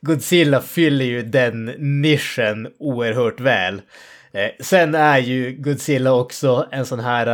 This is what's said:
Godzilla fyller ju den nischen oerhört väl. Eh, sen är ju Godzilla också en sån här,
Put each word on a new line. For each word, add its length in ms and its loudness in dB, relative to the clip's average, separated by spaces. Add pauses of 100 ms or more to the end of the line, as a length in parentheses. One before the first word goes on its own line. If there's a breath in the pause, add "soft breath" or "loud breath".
Godzilla 600 2
fyller 440 0
ju 180 -4
den 420 0 (140)
nischen 920 0 (100)
oerhört 640 -2
väl. 420 0 (500 loud breath)
Eh, 180 -2 (100)
sen 340 2
är 240 4
ju 340 -2
Godzilla 600 0
också 600 0
en 140 -4
sån 140 -6
här, 340 -2